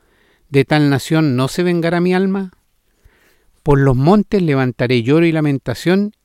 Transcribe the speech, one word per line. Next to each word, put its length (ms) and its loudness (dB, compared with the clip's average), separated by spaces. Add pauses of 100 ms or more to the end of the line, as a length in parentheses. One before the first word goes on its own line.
(520)
"¿De 160 2
tal 240 2
nación 440 0
no 140 -2
se 140 -4
vengará 400 -2
mi 100 0
alma? 400 -2 (1120)
Por 160 2
los 180 2
montes 460 2
levantaré 600 -2
lloro 220 2
y 80 0
lamentación, 800 -2 (120)